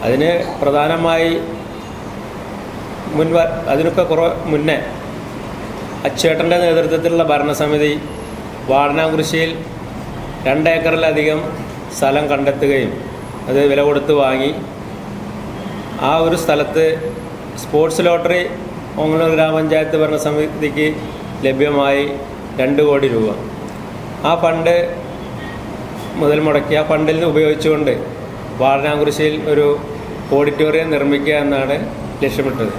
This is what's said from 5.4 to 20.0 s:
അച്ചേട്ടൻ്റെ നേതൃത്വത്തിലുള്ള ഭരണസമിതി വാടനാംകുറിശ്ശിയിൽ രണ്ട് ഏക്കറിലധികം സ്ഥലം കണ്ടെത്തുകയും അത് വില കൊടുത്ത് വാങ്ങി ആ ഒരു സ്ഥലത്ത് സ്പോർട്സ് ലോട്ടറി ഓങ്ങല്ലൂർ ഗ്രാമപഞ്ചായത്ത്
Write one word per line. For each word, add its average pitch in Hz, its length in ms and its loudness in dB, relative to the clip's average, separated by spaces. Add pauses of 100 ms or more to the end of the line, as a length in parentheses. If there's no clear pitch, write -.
അച്ചേട്ടൻ്റെ 165 580 2
നേതൃത്വത്തിലുള്ള 165 680 2
ഭരണസമിതി 147 580 2 (800)
വാടനാംകുറിശ്ശിയിൽ 156 840 2 (920)
രണ്ട് 156 240 2
ഏക്കറിലധികം 160 720 2 (560)
സ്ഥലം 143 340 2
കണ്ടെത്തുകയും 139 640 2 (560)
അത് 135 100 4 (120)
വില 139 100 4
കൊടുത്ത് 143 400 4
വാങ്ങി 135 300 2 (1600)
ആ 151 40 4 (140)
ഒരു 165 160 2
സ്ഥലത്ത് 151 440 2 (760)
സ്പോർട്സ് 160 440 2
ലോട്ടറി 170 340 2 (600)
ഓങ്ങല്ലൂർ 160 340 2
ഗ്രാമപഞ്ചായത്ത് 156 680 2